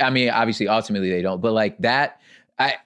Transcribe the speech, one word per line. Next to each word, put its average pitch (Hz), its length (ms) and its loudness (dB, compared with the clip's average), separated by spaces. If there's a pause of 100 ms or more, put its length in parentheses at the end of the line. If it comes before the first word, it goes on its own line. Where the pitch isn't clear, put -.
I 131 100 2
mean, 127 200 2
obviously, 113 360 0
ultimately 101 440 0
they 90 120 0
don't, 92 180 -2
but, 113 120 0
like, 107 260 0
that, 131 420 0 (380)
I, 135 280 0